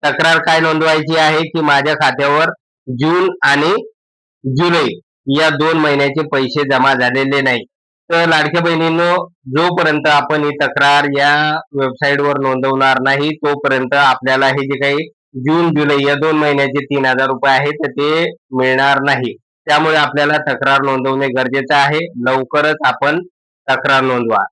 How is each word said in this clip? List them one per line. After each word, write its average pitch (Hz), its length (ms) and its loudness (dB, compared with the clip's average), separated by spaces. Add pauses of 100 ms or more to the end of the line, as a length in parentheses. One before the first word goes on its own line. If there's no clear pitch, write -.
तक्रार 160 420 0
काय 160 140 2
नोंदवायची 156 580 0
आहे 156 260 2
की 160 200 -6
माझ्या 143 320 2
खात्यावर 143 540 0 (380)
जून 160 420 0 (140)
आणि 143 300 2 (720)
जुलै 156 440 0 (500)
या 156 120 2
दोन 156 280 0
महिन्याचे 143 500 0
पैसे 139 440 -2
जमा 135 220 2
झालेले 135 480 0
नाही. 123 220 0 (460)
तर 170 200 2
लाडक्या 156 320 0
बहिणींनो, 165 500 0 (380)
जोपर्यंत 160 580 0
आपण 147 360 2
ही 147 60 -2 (120)
तक्रार 143 440 2 (120)
या 143 120 2 (440)
वेबसाइटवर 143 680 0
नोंदवणार 135 600 0
नाही 139 340 0
तोपर्यंत 139 580 -2
आपल्याला 135 540 2
हे 135 200 -2
जे 139 120 -4
काही 143 260 -2 (400)
जून 165 300 2
जुलै 147 280 2
या 143 120 2
दोन 156 220 0
महिन्याचे 143 480 0
तीन 139 200 -2
हजार 131 220 0
रुपये 131 240 0
आहेत 143 320 0
तर 135 80 -4
ते 151 340 0 (320)
मिळणार 135 460 2
नाही. 127 300 -2 (340)
त्यामुळे 156 280 2
आपल्याला 147 420 0 (120)
तक्रार 135 360 0
नोंदवणे 135 420 -2 (100)
गरजेचं 131 380 -2
आहे. 143 240 2 (260)
लवकरच 147 600 0
आपण 147 380 0 (440)
तक्रार 135 340 0
नोंदवा. 120 500 0